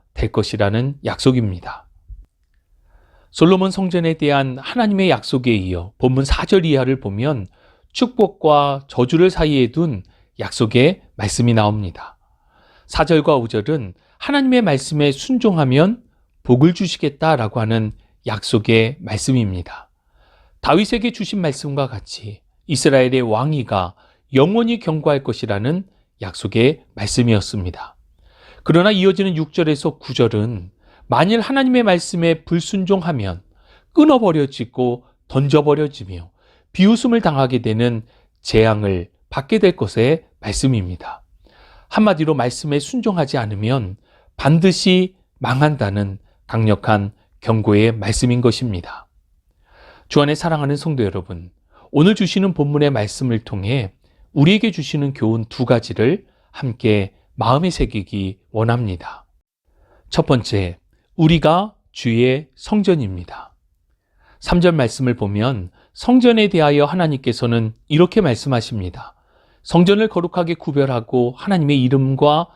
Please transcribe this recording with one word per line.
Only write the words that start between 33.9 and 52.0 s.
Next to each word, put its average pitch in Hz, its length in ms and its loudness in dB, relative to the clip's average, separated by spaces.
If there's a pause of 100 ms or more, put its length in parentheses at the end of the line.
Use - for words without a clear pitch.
끊어버려지고 147 1120 2 (220)
던져버려지며 143 1040 -2 (440)
비웃음을 226 480 2
당하게 135 420 0
되는 113 420 -2 (360)
재앙을 104 680 0 (200)
받게 180 300 -2
될 185 160 4
것의 127 500 0 (140)
말씀입니다. 101 840 -4 (640)
한마디로 160 480 2
말씀에 139 440 -2
순종하지 180 580 -4
않으면 107 600 -4 (400)
반드시 180 800 2 (240)
망한다는 120 800 -2 (260)
강력한 107 680 0 (260)
경고의 110 540 2
말씀인 113 480 -2
것입니다. 113 640 -2 (1040)
주 147 120 4
안에 147 140 2
사랑하는 147 400 -2
성도 143 280 -2
여러분, 90 480 -8 (400)
오늘 175 220 6